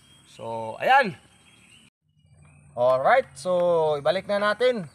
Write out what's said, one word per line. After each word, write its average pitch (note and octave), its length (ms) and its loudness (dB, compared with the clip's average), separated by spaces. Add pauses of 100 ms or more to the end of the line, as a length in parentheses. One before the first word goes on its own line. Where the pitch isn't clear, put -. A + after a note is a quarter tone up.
(260)
So, A2+ 560 -10
ayan. A#3+ 320 2 (1600)
Alright, C3 680 2
so E3+ 640 0
ibalik F3 240 -2
na G3+ 160 -4
natin. G#3 540 -2